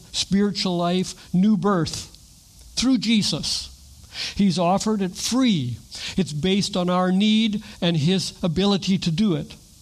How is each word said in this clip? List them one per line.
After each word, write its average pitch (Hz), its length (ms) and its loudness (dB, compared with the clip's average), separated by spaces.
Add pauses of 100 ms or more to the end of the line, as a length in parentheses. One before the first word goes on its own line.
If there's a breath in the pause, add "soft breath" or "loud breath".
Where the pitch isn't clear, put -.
(120)
spiritual 196 640 0
life, 175 380 0 (200 loud breath)
new 202 220 4
birth 175 520 0 (680)
through 247 220 2
Jesus. 190 720 0 (680 loud breath)
He's 190 240 2
offered 196 420 0
it 185 140 -4
free. 190 640 0 (380 loud breath)
It's 185 160 0
based 185 440 0
on 180 140 0
our 180 200 2
need 214 520 2 (180 loud breath)
and 170 160 0
his 170 460 0
ability 190 560 0
to 175 120 -2
do 180 240 0
it. 135 220 -8 (260)